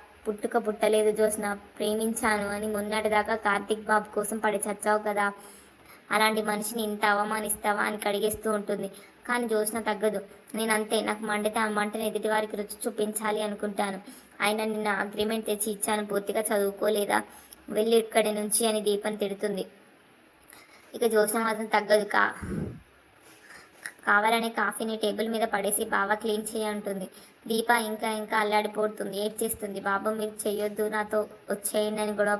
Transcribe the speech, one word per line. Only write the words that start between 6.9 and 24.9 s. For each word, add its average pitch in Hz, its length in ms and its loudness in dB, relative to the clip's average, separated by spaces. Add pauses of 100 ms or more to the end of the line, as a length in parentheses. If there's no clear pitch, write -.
అవమానిస్తావా?" 214 800 2
అని 214 140 -2
కడిగేస్తూ 214 540 0
ఉంటుంది. 202 380 -2 (360)
కానీ 240 220 -2
జోష్న 214 320 0
తగ్గదు. 208 400 0 (360)
"నేనంతే, 220 460 0
నాకు 208 240 -4
మండితే 208 340 0
ఆ 220 100 2
మంటను 208 340 -2
ఎదుటి 214 300 -2
వారికి 214 260 0
రుచి 202 240 -8
చూపించాలి 214 580 -2
అనుకుంటాను, 208 560 -4 (440)
అయినా 214 240 2
నిన్న 214 240 -2 (140)
అగ్రిమెంట్ 214 420 -2
తెచ్చి 208 260 0
ఇచ్చాను, 208 340 -2
పూర్తిగా 202 360 -2
చదువుకోలేదా, 208 760 2 (520)
వెళ్ళి 226 280 2
ఇక్కడి 220 340 2
నుంచి" 208 360 0
అని 214 140 2
దీపని 208 360 0
తిడుతుంది. 196 460 -2 (1300)
ఇక 240 200 0
జోష్న 214 260 4
మాత్రం 220 340 0
తగ్గదు. 208 400 4
కా-, 208 220 4 (1700)
కావాలనే 220 460 4
కాఫీని 220 480 -2